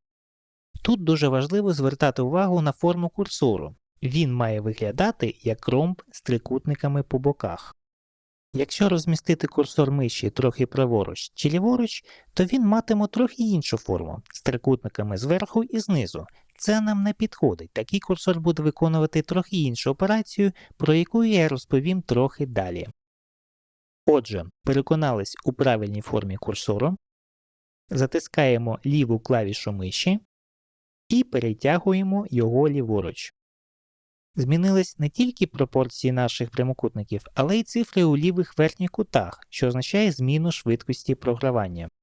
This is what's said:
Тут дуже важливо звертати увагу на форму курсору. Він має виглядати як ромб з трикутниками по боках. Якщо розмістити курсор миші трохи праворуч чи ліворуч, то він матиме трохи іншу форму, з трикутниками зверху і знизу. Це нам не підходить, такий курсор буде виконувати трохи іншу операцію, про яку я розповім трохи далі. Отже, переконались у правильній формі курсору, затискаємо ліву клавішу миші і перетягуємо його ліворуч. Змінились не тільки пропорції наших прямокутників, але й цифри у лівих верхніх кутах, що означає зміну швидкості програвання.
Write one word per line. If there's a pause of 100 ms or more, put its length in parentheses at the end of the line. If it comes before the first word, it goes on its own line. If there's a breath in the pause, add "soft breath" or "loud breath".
(800)
Тут
дуже
важливо
звертати
увагу
на
форму
курсору. (280)
Він
має
виглядати
як
ромб
з
трикутниками
по
боках. (760)
Якщо
розмістити
курсор
миші
трохи
праворуч
чи
ліворуч, (300 loud breath)
то
він
матиме
трохи
іншу
форму, (120)
з
трикутниками
зверху
і
знизу. (300 soft breath)
Це
нам
не
підходить,
такий
курсор
буде
виконувати
трохи
іншу
операцію, (260 loud breath)
про
яку
я
розповім
трохи
далі. (1160)
Отже, (180)
переконались (100)
у
правильній
формі
курсору, (920)
затискаємо
ліву
клавішу
миші (880)
і
перетягуємо
його
ліворуч. (1000)
Змінились
не
тільки
пропорції
наших
прямокутників,
але
й
цифри
у
лівих
верхніх
кутах,
що
означає
зміну
швидкості
програвання. (140)